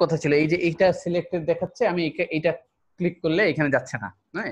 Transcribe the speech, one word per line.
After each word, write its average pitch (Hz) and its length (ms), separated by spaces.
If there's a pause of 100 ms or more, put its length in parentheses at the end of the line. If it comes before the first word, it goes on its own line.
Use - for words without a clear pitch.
কথা 160 200
ছিল, 147 100 (100)
এই 156 100
যে 175 40 (100)
এইটা 170 200 (160)
সিলেক্টেড 175 480
দেখাচ্ছে, 170 320 (100)
আমি 175 180
একে-, - 260
এইটা 156 160 (460)
ক্লিক 175 260
করলে 165 180 (100)
এখানে 147 240
যাচ্ছে 131 260
না, 101 60 (260)
হ্যাঁ? 185 180